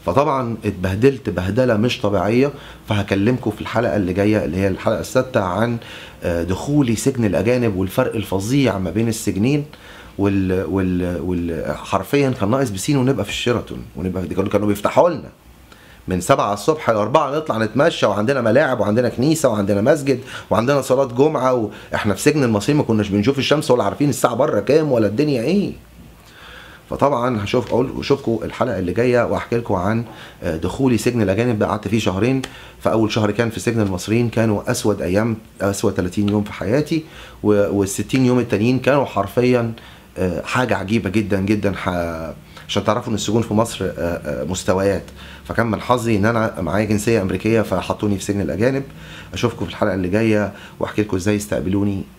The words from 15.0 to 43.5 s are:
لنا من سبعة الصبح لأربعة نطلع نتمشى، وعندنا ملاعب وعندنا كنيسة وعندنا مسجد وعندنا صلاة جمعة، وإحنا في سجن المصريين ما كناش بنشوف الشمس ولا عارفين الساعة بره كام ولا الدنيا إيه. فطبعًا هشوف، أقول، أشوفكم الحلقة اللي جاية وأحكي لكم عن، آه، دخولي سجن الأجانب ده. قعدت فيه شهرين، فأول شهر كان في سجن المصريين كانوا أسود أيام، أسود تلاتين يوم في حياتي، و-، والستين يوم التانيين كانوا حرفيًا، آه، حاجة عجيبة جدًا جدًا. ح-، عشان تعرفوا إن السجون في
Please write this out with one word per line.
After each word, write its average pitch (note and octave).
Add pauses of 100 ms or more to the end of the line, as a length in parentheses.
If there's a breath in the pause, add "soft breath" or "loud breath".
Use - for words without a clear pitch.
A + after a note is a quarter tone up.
لنا B2 (760 loud breath)
من F2+
سبعة B2+
الصبح D#3
لأربعة B2
نطلع C#3+
نتمشى، C3
وعندنا A2+
ملاعب A#2+
وعندنا G#2+
كنيسة C#3+
وعندنا G#2
مسجد C3+ (300 loud breath)
وعندنا B2
صلاة C3
جمعة، B2+ (400 loud breath)
وإحنا G#2
في -
سجن D3+
المصريين A#2+
ما C3+
كناش G#2+
بنشوف G#2+
الشمس D3
ولا A#2+
عارفين A#2
الساعة A#2+
بره A#2
كام D3
ولا A2
الدنيا B2+
إيه. E3+ (1160 loud breath)
فطبعًا B2
هشوف، B2
أقول، B2+
أشوفكم A#2
الحلقة G#2
اللي F2
جاية A#2+
وأحكي F#2
لكم A#2
عن، G#2 (400 loud breath)
آه، E2
دخولي B2
سجن A#2+
الأجانب G#2+
ده. G2+
قعدت G2
فيه G#2+
شهرين، G#2 (380 loud breath)
فأول A2
شهر G#2+
كان A#2
في -
سجن A2+
المصريين G#2
كانوا A2+
أسود G#2
أيام، G#2+ (240)
أسود G2+
تلاتين G2
يوم G#2
في G2+
حياتي، D3+ (400 loud breath)
و-، G2+
والستين G2+
يوم B2
التانيين A#2+
كانوا B2+
حرفيًا، A#2 (440 loud breath)
آه، F2+
حاجة A#2+
عجيبة G2
جدًا G2
جدًا. G2+
ح-، E2 (340 loud breath)
عشان G2+
تعرفوا A2
إن A2
السجون G#2
في -